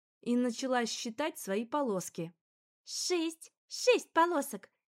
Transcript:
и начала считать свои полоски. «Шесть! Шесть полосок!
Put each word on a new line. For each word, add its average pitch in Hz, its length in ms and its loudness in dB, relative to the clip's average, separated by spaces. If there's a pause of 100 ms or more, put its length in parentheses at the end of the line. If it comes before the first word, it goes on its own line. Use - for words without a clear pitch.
(220)
и 240 140 0
начала 247 500 0
считать 240 540 -6
свои 202 260 -2
полоски. 202 680 -4 (520)
«Шесть! - 680 -4 (160)
Шесть - 460 2
полосок! 320 560 2 (240)